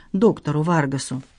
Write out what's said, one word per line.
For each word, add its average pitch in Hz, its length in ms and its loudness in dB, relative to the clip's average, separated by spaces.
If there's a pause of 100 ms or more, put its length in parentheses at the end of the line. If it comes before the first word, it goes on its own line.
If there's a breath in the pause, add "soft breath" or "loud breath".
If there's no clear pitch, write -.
(120 loud breath)
доктору 156 500 2
Варгасу. 139 600 -2 (160)